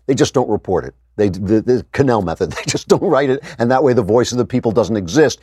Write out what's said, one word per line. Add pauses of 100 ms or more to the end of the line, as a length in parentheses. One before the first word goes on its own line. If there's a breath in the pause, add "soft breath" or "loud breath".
They
just
don't
report
it. (220)
They,
the,
the
Cannell
method,
<laughs>
they
just
don't
write
it, (140 loud breath)
and
that
way
the
voice
of
the
people
doesn't
exist